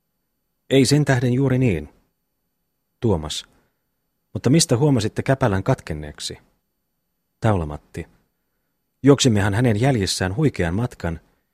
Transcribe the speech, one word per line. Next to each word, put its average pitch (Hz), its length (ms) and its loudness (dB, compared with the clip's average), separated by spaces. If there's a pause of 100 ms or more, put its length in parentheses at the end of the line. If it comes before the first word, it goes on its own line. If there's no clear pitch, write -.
(680)
Ei 131 160 6
sen 143 200 2
tähden 123 280 0
juuri 127 240 0
niin. 90 320 0 (1120)
Tuomas. 80 460 -2 (880)
Mutta - 160 -2
mistä 147 280 2
huomasitte 123 460 0
käpälän 104 400 0
katkenneeksi? - 720 -8 (1040)
Taulamatti. 82 680 -4 (960)
Juoksimmehan 107 500 4
hänen 113 280 0
jäljessään 95 540 -2
huikean 98 400 -2
matkan, 90 440 -6 (340)